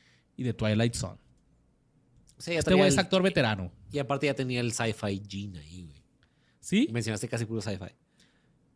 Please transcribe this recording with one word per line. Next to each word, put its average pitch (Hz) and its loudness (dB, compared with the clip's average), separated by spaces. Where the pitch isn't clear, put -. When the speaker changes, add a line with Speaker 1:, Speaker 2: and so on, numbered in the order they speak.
Speaker 1:
y 127 -6
The 120 -2
Twilight 110 2
Zone. - -8
Speaker 2:
O - -20
sea, 175 -8
ya 165 0
Speaker 1:
Este 156 2
Speaker 2:
traía 185 8
Speaker 1:
güey 190 8
es - 6
Speaker 2:
el 202 4
Speaker 1:
actor 185 2
veterano. 110 2
Speaker 2:
Y 143 -4
aparte 139 0
ya 139 2
tenía 127 -2
el 120 0
sci-fi 104 -2
gene 98 -10
ahí, 85 -18
güey. 71 -20
Speaker 1:
¿Sí? 240 0
Speaker 2:
Mencionaste 110 -2
casi 117 -4
puro 110 -4
sci-fi. 92 -6